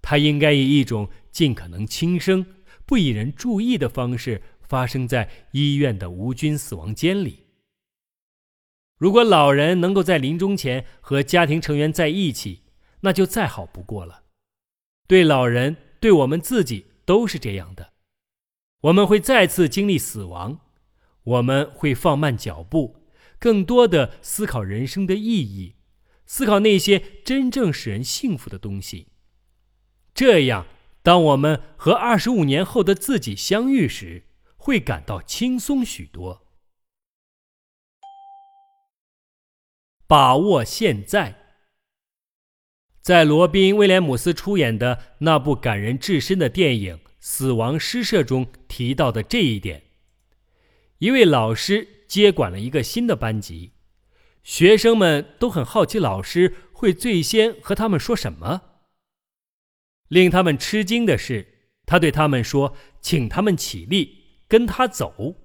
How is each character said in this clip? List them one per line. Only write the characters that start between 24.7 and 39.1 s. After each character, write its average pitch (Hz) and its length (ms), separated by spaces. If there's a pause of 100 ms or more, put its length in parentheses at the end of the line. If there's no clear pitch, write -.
生 190 180
的 185 100
意 214 280
义， 98 320 (500)
思 - 200
考 208 140
那 208 200
些 196 240 (220)
真 262 260
正 214 220
使 - 160
人 104 120
幸 170 360
福 - 120
的 95 80
东 98 240
西。 - 260 (1080)
这 214 320
样， 107 200 (360)
当 175 200
我 147 140
们 147 260 (140)
和 - 160
二 233 260
十 220 120
五 202 160
年 143 200
后 226 160
的 190 140
自 233 240
己 101 160
相 220 340
遇 226 200
时， 87 340 (320)
会 254 240
感 95 260
到 95 160
轻 254 380
松 269 240
许 90 220
多。 90 380 (3750)